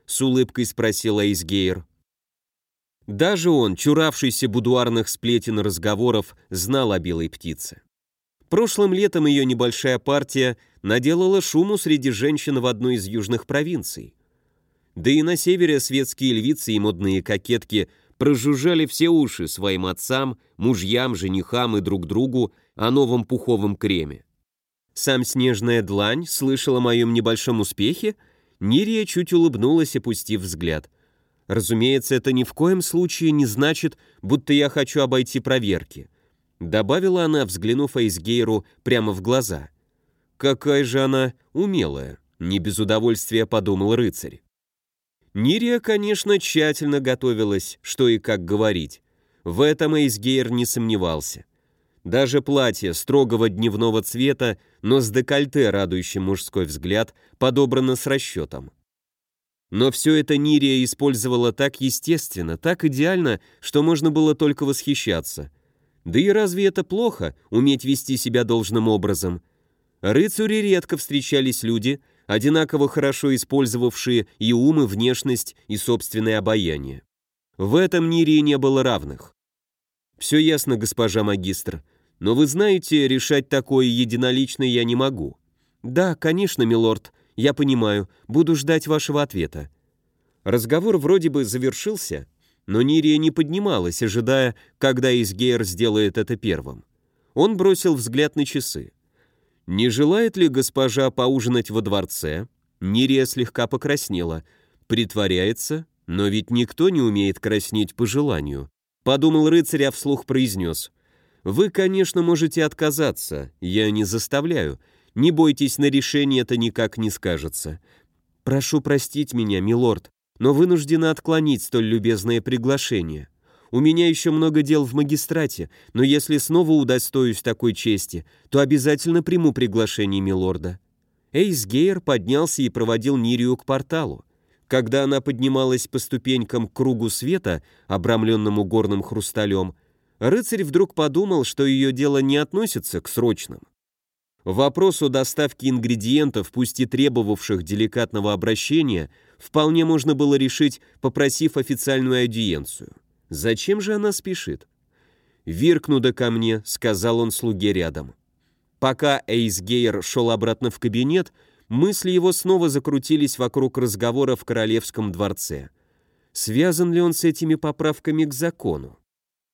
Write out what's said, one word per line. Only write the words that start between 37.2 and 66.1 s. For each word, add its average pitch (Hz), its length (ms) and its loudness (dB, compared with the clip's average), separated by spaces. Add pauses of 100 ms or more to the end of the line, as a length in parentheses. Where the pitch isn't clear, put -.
она, 151 220 2
взглянув 113 500 -2
Эйсгейру 110 720 0 (160)
прямо 110 300 0
в 92 100 -8
глаза. 95 480 -2 (640)
«Какая 139 480 0
же 131 180 0
она 131 300 0 (220)
умелая», 82 640 -4 (200)
не 92 200 -2
без 95 200 -4
удовольствия 110 680 0
подумал 101 500 0
рыцарь. - 460 -4 (920)
Нирия, 220 460 0
конечно, 208 600 0
тщательно 151 600 0
готовилась, 117 840 -2
что - 260 0
и 113 100 4
как 101 260 -4
говорить. 98 560 -2 (440)
В 87 160 -2
этом 156 340 2
Эйсгейр 127 560 0
не 120 160 0
сомневался. 95 800 -2 (580)
Даже 127 380 0
платье 123 540 0
строгого 117 540 2
дневного 110 540 0
цвета, 127 560 -2 (240)
но 127 180 2
с 113 100 -2
декольте, 131 600 0
радующим 92 540 -2
мужской 95 400 -2
взгляд, 87 500 -4 (240)
подобрано 131 560 2
с 123 120 -6
расчётом. 73 680 -6 (960)
Но 120 220 2
всё 156 220 2
это 151 220 2
Нирия 139 460 4
использовала 123 720 0
так 139 280 -2
естественно, 123 760 -2
так 170 280 -2
идеально, 151 560 0 (200)
что - 220 0
можно 160 280 2
было 151 240 4
только 147 300 0
восхищаться. 101 880 -4 (520)
Да 85 140 0